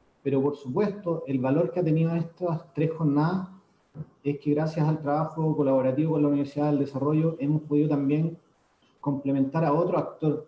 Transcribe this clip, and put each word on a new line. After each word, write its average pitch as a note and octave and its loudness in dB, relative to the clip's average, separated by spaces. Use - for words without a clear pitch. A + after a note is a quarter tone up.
Pero C3+ 0
por D3 0
supuesto, E3+ -2
el C3+ -2
valor C#3+ 2
que F3+ -2
ha F3 2
tenido E3 2
estas E3+ -4
tres D3+ 0
jornadas D#3+ 0
es C#3+ -4
que D3 0
gracias D#3 0
al D#3 0
trabajo D#3 0
colaborativo C3+ 2
con D3 2
la D3 4
Universidad C#3+ 0
del C#3+ 2
Desarrollo D3+ 0
hemos D3+ 0
podido D3 2
también D3 0
complementar C#3 0
a - 2
otro F3 2
actor - -2